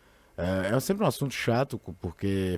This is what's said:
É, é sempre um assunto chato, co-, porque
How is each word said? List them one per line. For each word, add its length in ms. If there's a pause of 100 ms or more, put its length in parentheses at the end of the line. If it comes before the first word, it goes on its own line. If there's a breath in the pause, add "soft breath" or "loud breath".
(380 soft breath)
É, 380
é 20
sempre 240
um 60
assunto 260
chato, 420
co-, 180
porque 640